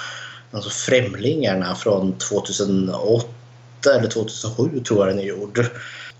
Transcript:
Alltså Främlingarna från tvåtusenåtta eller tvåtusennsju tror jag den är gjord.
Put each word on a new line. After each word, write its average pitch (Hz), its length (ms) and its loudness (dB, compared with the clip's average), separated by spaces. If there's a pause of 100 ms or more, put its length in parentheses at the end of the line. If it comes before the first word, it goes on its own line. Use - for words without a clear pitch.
(500)
Alltså 101 200 -8
Främlingarna 101 1040 0
från 95 440 0
tvåtusenåtta 98 1800 0
eller 113 100 2
tvåtusennsju 120 720 -2
tror 101 260 4
jag 95 100 2
den 98 80 -2
är 101 40 -6
gjord. 104 380 -2 (540)